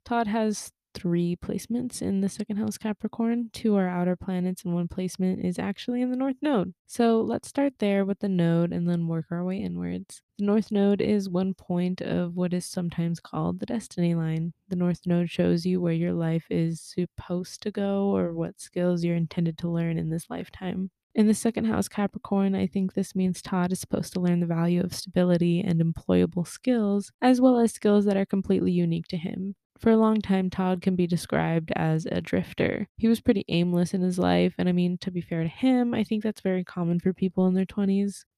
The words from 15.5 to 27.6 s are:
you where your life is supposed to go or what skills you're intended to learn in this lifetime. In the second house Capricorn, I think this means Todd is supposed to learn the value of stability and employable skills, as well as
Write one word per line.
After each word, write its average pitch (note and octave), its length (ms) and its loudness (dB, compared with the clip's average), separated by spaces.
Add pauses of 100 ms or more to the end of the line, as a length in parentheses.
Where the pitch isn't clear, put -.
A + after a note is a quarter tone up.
you F3+ 140 2
where E3+ 140 0
your E3+ 180 0
life E3 380 0
is E3 320 0
supposed - 840 -6
to G#3+ 80 -6
go G3 420 0
or F3+ 200 0
what E3 260 -6
skills F3 460 0
you're F3 100 2
intended E3 440 0
to E3+ 100 -4
learn E3+ 280 0
in D#3+ 120 -2
this D#3+ 200 -6
lifetime. F#3 600 -8 (240)
In G#3+ 100 4
the G#3+ 80 6
second A3+ 320 -2
house G#3+ 220 0
Capricorn, G3 680 -2
I F#3+ 140 0
think F#3+ 280 -4
this G3 200 -4
means F#3 260 0
Todd F3+ 300 -2
is F#3 80 -2
supposed - 320 -4
to - 80 -4
learn F3 220 2
the F3 40 0
value E3+ 360 0
of F3 120 -4
stability F3 680 2
and E3 180 0
employable E3+ 640 2
skills, G#3 760 -2
as B3+ 180 6
well B3+ 200 6
as A#3 120 4